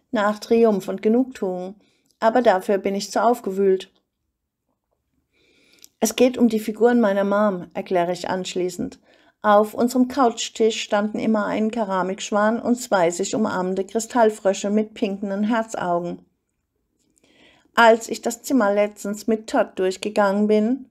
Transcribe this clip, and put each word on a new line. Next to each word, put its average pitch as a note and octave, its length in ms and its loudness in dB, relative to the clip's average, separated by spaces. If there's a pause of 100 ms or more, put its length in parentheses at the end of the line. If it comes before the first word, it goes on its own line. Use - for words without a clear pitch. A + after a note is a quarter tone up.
(120)
nach G#3 280 0
Triumph A3+ 480 2
und F#3+ 140 -8
Genugtuung, G#3+ 760 -2 (460)
aber A#3 200 2
dafür G3+ 360 2
bin G3 180 -4
ich G3+ 160 -8
zu A#3 100 0
aufgewühlt. G3 680 0 (2000)
Es A3 160 -2
geht B3+ 220 2
um A#3+ 100 4
die A3 140 0
Figuren A#3 400 2
meiner G3 240 2
Mom, G3+ 480 0
erkläre F3+ 400 -2
ich - 160 -8
anschließend. F3+ 720 -6 (420)
Auf G#3+ 320 4
unserem B3 340 0
Couchtisch A3+ 760 0
standen G#3+ 380 -2
immer G#3+ 280 0
ein G#3 220 -2
Keramikschwan G3+ 920 -2
und A#3+ 140 0
zwei F#3 360 0
sich F#3+ 240 -6
umarmende F#3+ 480 -2
Kristallfrösche G#3+ 840 0
mit G#3+ 240 0
pinkenden G3 500 -4
Herzaugen. F3+ 800 -4 (1600)
Als A#3 280 6
ich A#3 120 -6
das A#3 200 -6
Zimmer G#3+ 320 2
letztens G#3 540 -4
mit A3 220 -2
Todd A#3 260 0
durchgegangen G3+ 720 0
bin, G#3+ 440 0